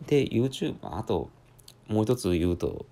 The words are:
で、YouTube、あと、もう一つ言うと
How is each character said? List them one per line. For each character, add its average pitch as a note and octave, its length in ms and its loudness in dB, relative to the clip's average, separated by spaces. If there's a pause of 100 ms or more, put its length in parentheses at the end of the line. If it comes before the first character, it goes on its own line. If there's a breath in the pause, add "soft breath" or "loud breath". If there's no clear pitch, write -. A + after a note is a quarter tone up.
で、 C#3 200 4
YouTube、 C3 560 0
あ G#2 220 -6
と、 E2+ 260 -2 (560)
も G#2+ 140 2
う G#2+ 40 4
一 B2 120 2
つ F#2 160 0
言 F2 180 4
う E2+ 60 0
と - 360 -4